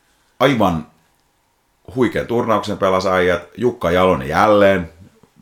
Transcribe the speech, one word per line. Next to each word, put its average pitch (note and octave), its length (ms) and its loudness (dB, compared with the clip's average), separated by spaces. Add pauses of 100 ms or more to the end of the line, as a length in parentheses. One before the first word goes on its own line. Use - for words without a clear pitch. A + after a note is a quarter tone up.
(400)
aivan G#2+ 480 0 (1080)
huikean G#2+ 320 -2
turnauksen A2 500 -2
pelasi F#2+ 320 0
äijät. F2+ 340 0 (140)
Jukka G2+ 340 -2
Jalonen F2+ 360 0
jälleen G2 600 2 (520)